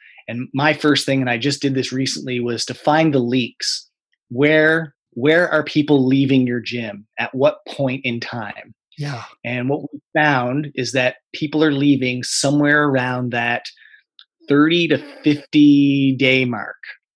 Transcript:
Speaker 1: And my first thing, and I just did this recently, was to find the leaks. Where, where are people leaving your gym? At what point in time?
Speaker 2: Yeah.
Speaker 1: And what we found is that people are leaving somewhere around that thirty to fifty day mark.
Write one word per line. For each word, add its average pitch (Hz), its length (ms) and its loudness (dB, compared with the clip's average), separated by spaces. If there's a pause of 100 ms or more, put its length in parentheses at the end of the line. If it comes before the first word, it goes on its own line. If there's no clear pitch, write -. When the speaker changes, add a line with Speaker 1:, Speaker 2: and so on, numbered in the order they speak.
(260)
Speaker 1:
And 120 260 -10
my 147 200 4
first 147 340 2
thing, 135 140 0
and 123 100 -2
I 117 80 -2
just 135 240 -4
did 135 140 -2
this 127 160 -4
recently, 127 480 -6
was 120 240 -4
to 123 100 -8
find 156 400 2
the 131 60 2
leaks. - 680 -4 (420)
Where, 156 680 2 (160)
where 160 360 2
are 156 140 0
people 147 460 2
leaving 135 360 2
your 123 140 -2
gym? 107 480 -8 (140)
At 117 160 -6
what 147 220 2 (100)
point 135 340 -4
in 117 160 -4
time? 110 560 -12 (240)
Speaker 2:
Yeah. 143 240 -8 (220)
Speaker 1:
And 123 240 -4
what 147 140 -2
we 143 180 -14 (120)
found 143 600 0
is 117 160 -6
that 127 280 -2 (140)
people 151 300 -2
are 156 100 4
leaving 131 520 0
somewhere 147 640 2
around 127 420 -2
that 120 360 -4 (840)
thirty 160 400 4
to 143 100 2 (240)
fifty 143 960 4
day 131 260 2
mark. 117 320 -6 (400)